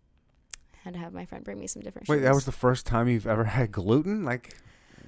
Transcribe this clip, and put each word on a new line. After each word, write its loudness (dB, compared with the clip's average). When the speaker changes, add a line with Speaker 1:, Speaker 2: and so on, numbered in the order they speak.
Speaker 1:
Had -12
to -10
have -12
my -12
friend -16
bring -12
me -12
some -10
different -10
Speaker 2:
Wait, 4
that 2
Speaker 1:
shoes. 6
Speaker 2:
was 2
the -4
first 0
time 2
you've 2
ever 2
had 0
gluten? 2
Like, -6